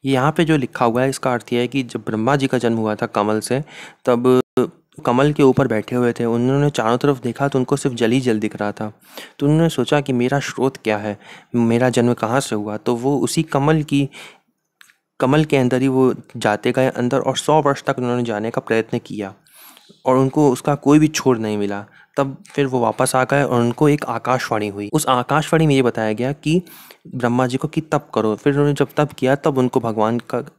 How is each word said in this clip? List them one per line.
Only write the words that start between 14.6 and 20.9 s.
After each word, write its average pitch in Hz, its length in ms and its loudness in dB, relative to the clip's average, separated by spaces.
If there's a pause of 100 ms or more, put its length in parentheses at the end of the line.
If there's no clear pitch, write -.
कमल 143 260 2
के 147 120 0
अंदर 127 240 2
ही 135 60 2
वो 131 280 2 (220)
जाते 110 340 0
गए 131 180 2
अंदर 123 300 -2
और - 180 -2
सौ 151 240 2
वर्ष 139 220 0
तक 139 140 -2
उन्होंने 123 260 -2
जाने 110 280 -4
का - 100 -6
प्रयत्न 113 380 -2
किया 101 340 -10 (720)
और 127 120 4
उनको 135 340 4
उसका 143 240 -2
कोई 143 240 4